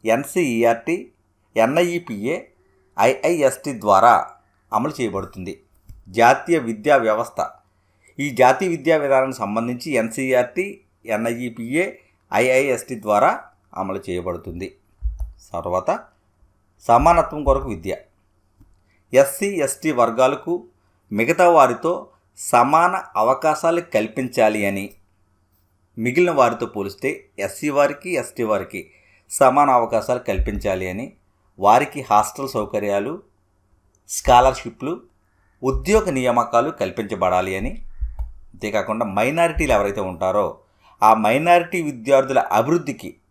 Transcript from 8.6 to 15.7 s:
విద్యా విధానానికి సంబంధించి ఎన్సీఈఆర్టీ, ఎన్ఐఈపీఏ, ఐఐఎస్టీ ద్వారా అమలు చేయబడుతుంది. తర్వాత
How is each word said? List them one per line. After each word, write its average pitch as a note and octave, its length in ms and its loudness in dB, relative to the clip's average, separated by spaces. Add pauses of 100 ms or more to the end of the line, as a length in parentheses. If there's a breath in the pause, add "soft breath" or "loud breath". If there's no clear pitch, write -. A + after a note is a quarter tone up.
విద్యా D#3+ 280 0
విధానానికి C3+ 420 0
సంబంధించి A#2 540 -6
ఎన్సీఈఆర్టీ, B2+ 880 -2 (260)
ఎన్ఐఈపీఏ, A#2 840 -4 (440 soft breath)
ఐఐఎస్టీ B2+ 680 0
ద్వారా G#2+ 400 2 (340)
అమలు F#2+ 260 -6 (100)
చేయబడుతుంది. F2+ 680 -10 (800)
తర్వాత F#2 460 -4 (800)